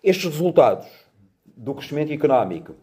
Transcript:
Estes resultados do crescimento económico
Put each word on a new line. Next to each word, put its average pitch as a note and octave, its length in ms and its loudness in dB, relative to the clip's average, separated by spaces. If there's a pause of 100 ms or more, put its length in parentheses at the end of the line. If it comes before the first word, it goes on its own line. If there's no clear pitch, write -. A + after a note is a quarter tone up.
Estes F#3+ 220 2
resultados D#3 600 2 (580)
do C3 300 -12
crescimento D3+ 380 -6
económico A#2+ 720 -2